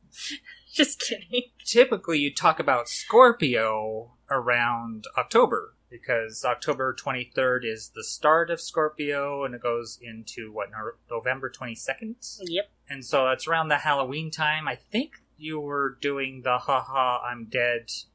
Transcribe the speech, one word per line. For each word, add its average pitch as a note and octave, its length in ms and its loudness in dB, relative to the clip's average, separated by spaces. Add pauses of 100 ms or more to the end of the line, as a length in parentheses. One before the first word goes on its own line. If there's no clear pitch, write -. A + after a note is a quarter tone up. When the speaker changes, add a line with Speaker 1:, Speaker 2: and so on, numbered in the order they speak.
(320)
Speaker 1:
<laughs> - 400 -18
Just - 280 2
kidding. - 440 -4 (200)
Speaker 2:
Typically, A3 540 4
you C#3+ 140 0
talk - 280 4
about B2+ 280 2
Scorpio A#2 1200 4 (180)
around A#2+ 720 0 (120)
October, B2+ 580 2 (160)
because A#2 540 -4
October C3 480 0
twenty-third B2+ 720 -2
is A2 300 -6
the A2 100 -10
start E3 460 2
of E3 100 -4
Scorpio, C#3+ 840 -2
and B2 100 -6
it A#2 80 -14
goes A#2 400 -4
into, A2+ 500 -12
what, G2+ 180 -6
Nor-, A2 260 -10 (140)
November B2+ 380 -2
twenty-second? C#3 680 -8 (240)
Speaker 1:
Yep. F3+ 300 -4 (180)
Speaker 2:
And C3+ 160 -10
so C3+ 200 2
that's C3 240 0
around D#3+ 200 0
the D3 100 2
Halloween D3 520 -2
time. D#3 380 -2
I B2 80 -2
think - 380 -6 (240)
you D3+ 220 -8
were C#3+ 400 -2
doing C3+ 420 -4
the B2+ 160 2
Ha C3+ 240 0
Ha, B2+ 440 0
I'm A#2+ 200 -8
Dead A#2+ 440 -2 (240)